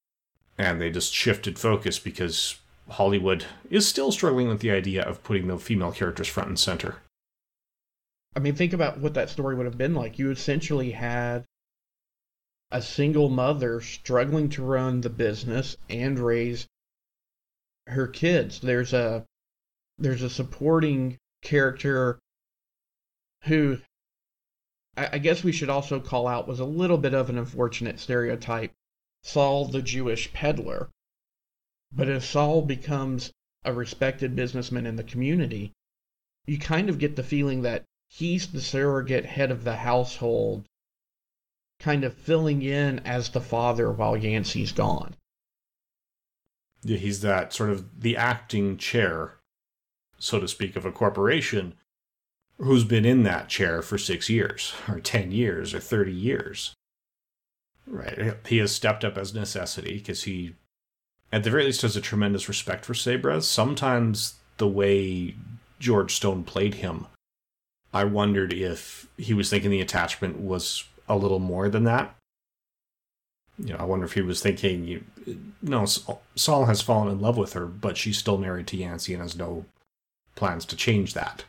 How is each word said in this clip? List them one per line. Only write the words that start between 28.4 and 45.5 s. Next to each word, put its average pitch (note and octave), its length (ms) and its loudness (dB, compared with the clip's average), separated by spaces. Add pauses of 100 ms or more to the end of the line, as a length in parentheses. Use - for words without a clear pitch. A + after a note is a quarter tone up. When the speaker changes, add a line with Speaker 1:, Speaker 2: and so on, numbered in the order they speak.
Speaker 2:
Saul C#3 420 2
the C3 160 -2
Jewish B2 500 -2
peddler. - 580 -2 (1000)
But C3+ 160 -2
as C3+ 160 -2
Saul D3 380 4
becomes C3+ 680 -2 (340)
a C3 80 0
respected B2+ 600 -2
businessman B2 500 -4
in A2+ 100 -6
the A2 80 -6
community, A#2+ 680 -2 (720)
you D3 120 -2
kind E3 300 0
of E3 120 0
get D3 160 0
the B2+ 80 -4
feeling C#3 400 0
that A#2 200 -2 (260)
he's F3 380 -2
the - 140 -8
surrogate C3+ 640 0
head C#3 240 0
of A#2 140 -4
the A#2 140 -2
household, A#2 880 2 (1120)
kind D3 240 0
of B2+ 100 -2
filling D#3 480 2
in C#3 380 2
as A#2+ 300 -2
the B2 120 -2
father A#2 500 2
while A2 240 2
Yancey's G#2+ 560 0
gone. - 440 0 (1700)